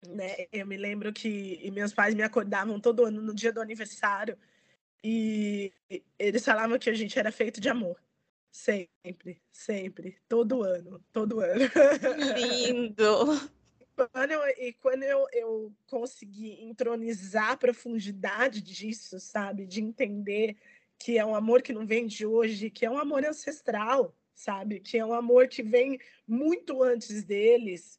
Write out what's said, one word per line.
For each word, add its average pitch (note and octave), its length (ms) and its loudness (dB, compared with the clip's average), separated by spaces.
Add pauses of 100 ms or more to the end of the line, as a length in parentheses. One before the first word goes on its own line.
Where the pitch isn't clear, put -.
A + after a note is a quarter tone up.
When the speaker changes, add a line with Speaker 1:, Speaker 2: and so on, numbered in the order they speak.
Speaker 1:
né? F#3+ 460 -10
Eu G#3 120 -6
me G3 120 -10
lembro G3+ 360 -6
que, G3+ 480 -6
e G3+ 120 -8
meus G#3 200 -4
pais G#3+ 220 2
me G#3+ 80 0
acordavam G#3 580 -2
todo A#3 240 4
ano G#3+ 160 -4
no A3 140 -6
dia A3 180 -2
do A3+ 80 -6
aniversário, G#3+ 800 -4 (640)
e, G#3+ 720 -2 (180)
e F#3+ 140 -10 (160)
eles G#3 240 2
falavam A3+ 340 2
que A#3+ 100 -2
a A3+ 60 0
gente A3 240 -2
era G#3+ 140 0
feito A3 280 -4
de G#3 80 0
amor. A#3+ 320 -2 (540)
Sempre, F3+ 960 -6
sempre, F#3+ 680 -10 (120)
todo A#3 340 2
ano, F3+ 500 -4
todo A3 280 -2
ano. F#3+ 180 2
<laughs> C4+ 800 4
Speaker 2:
Lindo! A#3+ 1120 2 (460)
Speaker 1:
Quando C4 340 0
eu, D4+ 160 0 (100)
e B3 180 -6
quando C4 280 0
eu, C4+ 300 2
eu A3 420 -4 (140)
consegui G#3+ 760 -10
entronizar A3+ 880 -4
a C4+ 60 0
profundidade G#3+ 1040 0
disso, F#3+ 580 -12
sabe? G3+ 480 -6
De F#3 160 -8
entender G#3 720 -4 (400)
que A#3 220 0
é G#3+ 80 2
um A3 80 -2
amor A3 280 4
que - 100 -8
não A3 120 -6
vem A3+ 220 0
de G#3+ 180 -8
hoje, A3 460 2
que - 160 -2
é A3+ 40 0
um B3+ 60 -2
amor D4 300 0
ancestral, B3 920 -2 (160)
sabe? G3+ 460 -8
Que G#3 200 -4
é A3 60 0
um A3+ 80 -4
amor A#3+ 360 8
que - 120 -8
vem B3 380 2 (260)
muito C#4 560 0
antes A3+ 440 0
deles G#3 760 2